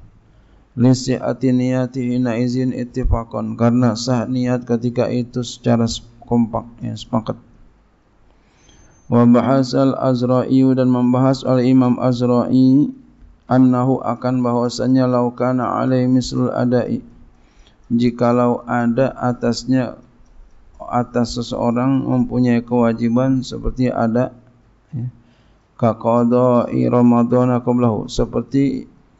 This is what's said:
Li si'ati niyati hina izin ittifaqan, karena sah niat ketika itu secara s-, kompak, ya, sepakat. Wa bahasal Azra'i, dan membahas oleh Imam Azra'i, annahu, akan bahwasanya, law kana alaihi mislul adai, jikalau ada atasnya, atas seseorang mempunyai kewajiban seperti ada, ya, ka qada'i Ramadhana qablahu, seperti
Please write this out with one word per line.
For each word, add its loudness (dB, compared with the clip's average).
Li 6
si'ati -2
niyati -2
hina -2
izin -2
ittifaqan, -6
karena 2
sah -2
niat -4
ketika -2
itu -6
secara -2
s-, -4
kompak, -2
ya, -8
sepakat. -6
Wa 4
bahasal 4
Azra'i, 2
dan 2
membahas 2
oleh 2
Imam 4
Azra'i, 2
annahu, 2
akan -4
bahwasanya, 0
law 0
kana -2
alaihi 0
mislul 0
adai, -2
jikalau 0
ada -2
atasnya, -4
atas -4
seseorang -2
mempunyai 0
kewajiban 0
seperti -4
ada, -2
ya, -8
ka 0
qada'i 2
Ramadhana 4
qablahu, 0
seperti -2